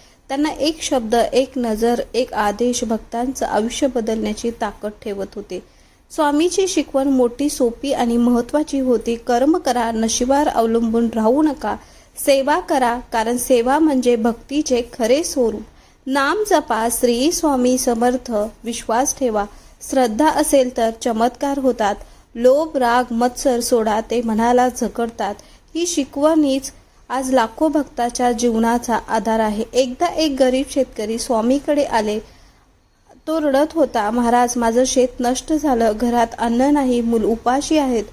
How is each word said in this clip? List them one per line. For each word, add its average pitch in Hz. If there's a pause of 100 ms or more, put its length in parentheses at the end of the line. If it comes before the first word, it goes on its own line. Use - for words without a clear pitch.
(300)
त्यांना 294
एक 311
शब्द, 233
एक 254
नजर, 233 (120)
एक 247
आदेश 214
भक्तांचं 233
आयुष्य 233
बदलण्याची 220 (100)
ताकद 208 (140)
ठेवत 196 (100)
होते. 196 (360)
स्वामीची 320
शिकवण 277
मोठी, 262
सोपी 262
आणि 233
महत्त्वाची 247
होती. 233
"कर्म 254
करा, 233
नशिबावर 247
अवलंबून 226
राहू 226
नका, 240 (500)
सेवा 277
करा, 254
कारण 233
सेवा 247
म्हणजे 254
भक्तीचे 240 (180)
खरे 254
स्वरूप. 220 (440)
नाम 285
जपा, 233
श्री 247
स्वामी 254
समर्थ, 247 (320)
विश्वास 233
ठेवा, 214 (440)
श्रद्धा 226
असेल 277
तर 226 (120)
चमत्कार 247
होतात. 226 (400)
लोभ, 285
राग, 240
मत्सर 247
सोडा, 220
ते 226
मनाला 233
जखडतात." 226 (400)
ही 339
शिकवणीच 285 (380)
आज 262
लाखो 240
भक्ताच्या 247
जीवनाचा 233 (120)
आधार 220
आहे. 214 (100)
एकदा 254
एक 311
गरीब 262
शेतकरी 226
स्वामीकडे 269
आले. 214 (1080)
तो 320
रडत 294
होता, 226
"महाराज, 240
माझं 233
शेत 254 (120)
नष्ट 254
झालं, 254 (100)
घरात 233 (100)
अन्न 233
नाही, 262
मूल 233
उपाशी 247
आहेत." 254